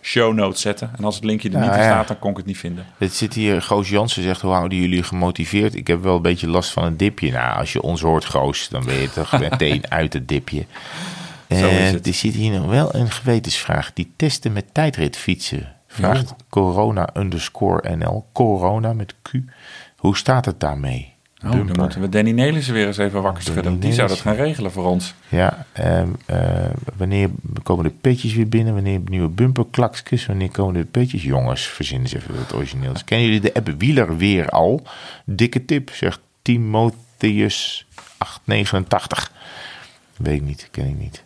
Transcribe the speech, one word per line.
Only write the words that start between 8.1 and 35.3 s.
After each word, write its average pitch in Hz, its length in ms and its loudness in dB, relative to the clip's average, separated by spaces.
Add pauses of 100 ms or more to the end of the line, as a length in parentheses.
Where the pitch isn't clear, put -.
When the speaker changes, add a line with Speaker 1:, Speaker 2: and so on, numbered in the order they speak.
Speaker 2:
Goos, 69 440 -2
dan 64 160 -4
ben 65 160 -2
je 67 80 -2
toch 80 300 0
Speaker 1:
<laughs> 73 100 0
Speaker 2:
meteen 76 400 2
uit 80 240 0
het 65 140 -4
dipje. 73 380 -4 (840)
Speaker 1:
Zo 87 60 2
is 92 60 2
Speaker 2:
Eh, 92 300 4
Speaker 1:
het. 87 160 -2
Speaker 2:
er 90 60 0
zit 110 200 -2
hier 107 260 0
nog 87 100 -2
wel 139 260 2
een 120 160 2
gewetensvraag. - 840 -2
"Die - 220 -6
testen 135 380 -2
met 101 180 -4
tijdritfietsen," 82 1040 -2 (140)
vraagt 98 420 0
Speaker 1:
Jo. - 60 -16 (140)
Speaker 2:
corona 98 640 2
underscore 90 840 -2
N 80 100 -2
L. 101 240 -4
Corona 110 640 2
met 104 280 -6
Q. - 100 -16 (680)
"Hoe 95 200 2
staat 131 280 2
het 95 140 -4
daarmee?" 69 540 -4 (300)
Speaker 1:
Oh, 101 80 -2
dan 123 60 4
Speaker 2:
Bumper. 95 240 0
Speaker 1:
moeten 92 200 0
we 95 80 -2
Danny 107 220 2
Nelissen 131 420 2
weer 107 140 2
eens 101 100 -2
even 101 240 0
wakker 92 240 0
Speaker 2:
Danny 82 160 0
Speaker 1:
schudden. 90 180 0
Die 113 140 2
zou 117 140 4
dat 92 100 0
Speaker 2:
Nelissen. 107 180 0
Speaker 1:
gaan 135 100 0
regelen 127 260 -2
voor 92 140 -2
ons. 90 280 0 (160)
Speaker 2:
Ja, - 420 2
ehm, 85 360 2 (180)
eh, 87 140 -2 (580)
wanneer 95 320 2 (340)
komen 87 200 2
de 80 60 2 (120)
petjes 123 320 2
weer 113 160 2
binnen? 113 240 2
Wanneer 98 320 0
nieuwe 92 240 0
bumperklakskes? 120 960 0
Wanneer 95 260 -2
komen 98 220 0
de 87 120 0
petjes? 123 380 0
Jongens, 65 440 0
verzinnen 65 420 -4
ze 62 80 -8
even - 200 -8
wat - 160 -6
origineels. 131 500 -6
Kennen 117 240 2
jullie 107 140 4
de 107 120 2
app 104 240 0
Wieler 104 400 2
weer 92 320 2
al? 101 340 4 (420)
Dikke 113 400 0